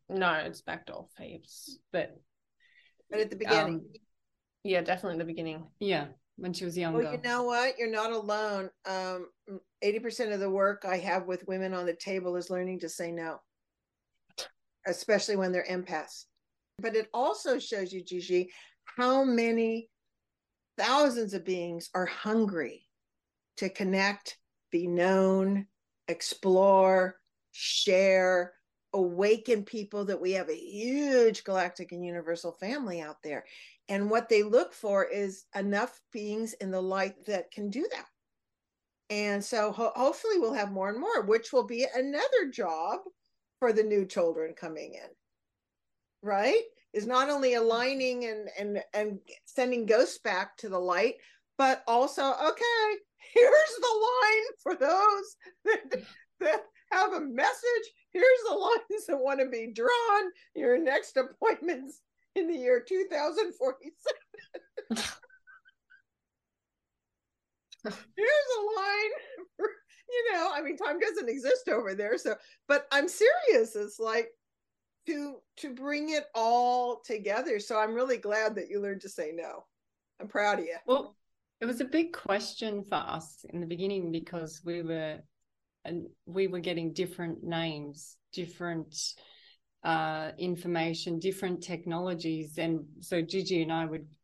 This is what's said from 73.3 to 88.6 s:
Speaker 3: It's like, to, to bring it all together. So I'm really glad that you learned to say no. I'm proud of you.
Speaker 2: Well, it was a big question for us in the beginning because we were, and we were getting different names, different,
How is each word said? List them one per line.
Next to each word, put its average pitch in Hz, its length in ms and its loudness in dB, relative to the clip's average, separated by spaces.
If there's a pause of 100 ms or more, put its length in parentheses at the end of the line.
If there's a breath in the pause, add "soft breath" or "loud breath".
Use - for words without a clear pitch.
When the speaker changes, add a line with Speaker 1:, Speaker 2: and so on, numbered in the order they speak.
Speaker 3:
It's 208 240 -6
like, 226 280 -2 (800)
to, 285 280 -6 (200)
to 269 180 -12
bring 294 360 -4
it 294 140 0 (100)
all 240 720 2
together. 214 540 -2
So 214 200 -2
I'm 220 160 2
really 247 240 0
glad 214 360 0
that 185 140 -6
you 202 120 -4
learned 196 220 -4
to 196 60 -14
say 165 260 -6
no. 160 300 -10 (560)
I'm 214 80 -12
proud 208 320 2
of 165 60 -4
you. 165 100 -8 (100)
Speaker 2:
Well, 262 300 0 (440)
it 233 60 -4
was 240 140 -2
a 277 60 -2
big 330 260 2
question 208 720 -4
for 196 120 -4
us - 540 -8
in 175 100 -8
the 170 60 -6
beginning 175 460 -4
because 165 520 -8
we 170 180 -6
were, 160 360 -6 (640)
and 165 220 -8 (200)
we 190 200 0
were 180 140 -4
getting 165 320 -4
different 175 500 -6
names, 156 760 -6 (160)
different, 170 640 -8 (840 soft breath)